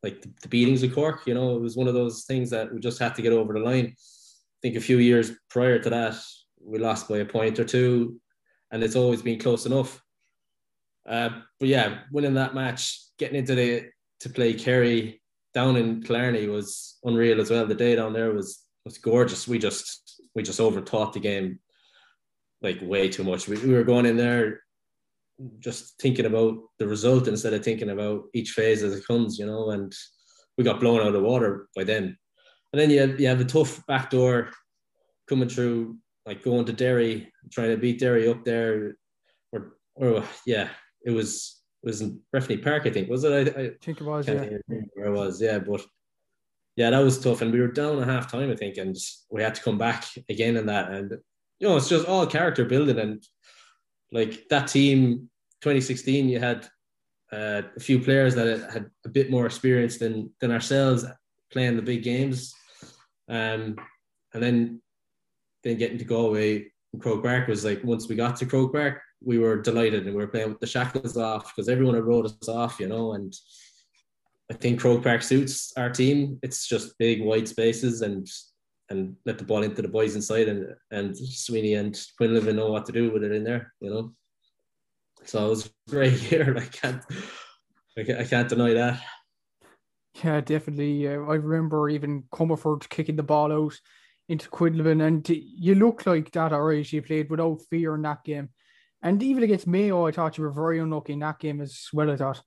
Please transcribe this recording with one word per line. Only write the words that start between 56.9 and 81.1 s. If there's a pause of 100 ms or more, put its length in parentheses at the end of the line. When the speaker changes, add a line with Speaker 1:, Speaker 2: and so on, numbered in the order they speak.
Speaker 1:
uh, (140)
a
few
players
that
had (180)
a
bit
more
experience
than, (100)
than
ourselves (480)
playing
the
big
games. (760)
Um, (560)
and
then, (840)
then
getting
to
Galway (260)
and
Croke
Park
was
like,
once
we
got
to
Croke
Park, (180)
we
were
delighted
and
we
were
playing
with
the
shackles
off
'cause
everyone
had
wrote
us
off,
you
know.
And (1160)
I
think
Croke
Park
suits
our
team.
It's
just
big
wide
spaces
and, (640)
and
let
the
ball
into
the
boys
inside,
and, (240)
and